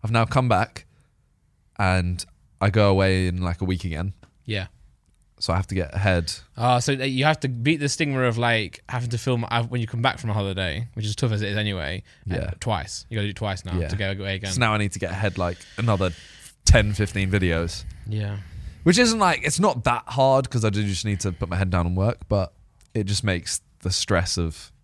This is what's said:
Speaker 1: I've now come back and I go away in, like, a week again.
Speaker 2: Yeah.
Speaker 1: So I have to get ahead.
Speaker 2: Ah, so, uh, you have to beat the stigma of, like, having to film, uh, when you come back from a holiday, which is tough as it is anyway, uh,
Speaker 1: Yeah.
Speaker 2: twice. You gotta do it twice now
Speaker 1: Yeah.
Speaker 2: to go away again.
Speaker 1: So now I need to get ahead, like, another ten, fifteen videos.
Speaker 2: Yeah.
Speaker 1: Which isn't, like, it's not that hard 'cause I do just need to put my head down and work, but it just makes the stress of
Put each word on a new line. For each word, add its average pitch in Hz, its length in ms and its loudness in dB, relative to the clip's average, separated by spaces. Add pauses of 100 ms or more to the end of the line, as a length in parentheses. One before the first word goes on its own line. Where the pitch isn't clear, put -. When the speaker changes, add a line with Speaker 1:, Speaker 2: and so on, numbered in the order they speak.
Speaker 1:
I've 110 80 -4
now 113 140 4
come 127 240 2
back 107 380 0 (920)
and 92 460 2 (360)
I 101 100 4
go 101 200 4
away 95 360 4
in, 90 160 -2
like, 85 180 -2
a 95 40 -2
week 90 200 -2
again. 85 300 -4 (300)
Speaker 2:
Yeah. 101 220 -6 (720)
Speaker 1:
So - 140 -2
I 85 40 2
have 92 120 0
to 95 60 -6
get 87 200 -2
ahead. 92 380 2 (240)
Speaker 2:
Ah, 123 220 2
so, 139 140 0
uh, 135 120 -2
you 131 200 0
have 151 160 2
to 143 80 -2
beat 127 320 0
the 143 80 -2
stigma 139 340 0
of, 120 160 2
like, 117 500 0
having 120 220 -4
to 120 80 -2
film, 120 320 -2
uh, 117 140 0
when 120 160 -4
you 113 60 -2
come 113 160 -4
back 131 160 0
from 117 120 -4
a 104 40 0
holiday, 98 600 -2
which 107 120 -6
is 104 100 -4
tough 117 160 0
as 104 100 0
it 101 60 -4
is 101 80 -4
anyway, 95 460 -4 (280)
uh, 90 40 -2
Speaker 1:
Yeah. - 160 -4 (100)
Speaker 2:
twice. - 480 -6
You 117 80 -8
gotta 101 100 -2
do 104 40 -4
it 95 60 -12
twice 98 280 -6
now 90 140 -4
Speaker 1:
Yeah. 80 100 -2
Speaker 2:
to 80 80 -4
go 98 160 -2
away 98 240 -6
again. 95 160 -6
Speaker 1:
So 123 80 -2
now 110 140 4
I 107 40 0
need 101 140 0
to - 60 -10
get 90 120 -4
ahead, 95 280 -2
like, 90 180 -2 (220)
another 98 320 2 (560)
ten, 104 260 8
fifteen 98 380 0
videos. 87 540 0 (220)
Speaker 2:
Yeah. 104 300 -6 (460)
Speaker 1:
Which 175 160 4
isn't, 226 200 4
like, 170 240 4
it's 147 180 -2
not 143 240 2
that 120 240 0
hard 135 420 4
'cause 113 140 0
I 107 60 4
do 101 160 -2
just 95 200 -2
need 101 140 -2
to 95 120 -2
put 85 160 -6
my 87 80 -4
head 95 140 0
down 87 160 2
and 90 100 0
work, 117 320 0
but 98 240 0 (400)
it 107 120 -2
just 101 200 -2
makes 90 360 -2 (200)
the 90 100 -4
stress 87 460 0
of 82 340 -4 (140)